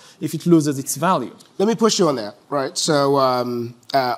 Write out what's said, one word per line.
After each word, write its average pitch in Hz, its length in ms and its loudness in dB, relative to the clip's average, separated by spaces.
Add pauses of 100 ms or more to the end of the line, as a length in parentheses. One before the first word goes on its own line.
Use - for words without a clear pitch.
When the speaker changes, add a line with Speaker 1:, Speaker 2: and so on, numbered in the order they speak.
(200)
Speaker 1:
if 156 140 -6
it 165 140 -4
loses 151 320 4
its 131 160 -8
value. 147 400 -2 (240)
Speaker 2:
Let 196 80 2
me 226 80 2
push 214 240 2
you 175 80 4
on 143 80 2
that, 107 180 -8 (160)
right? 139 260 -4
So, 143 420 2
um, 123 580 -2 (180)
uh, 127 240 0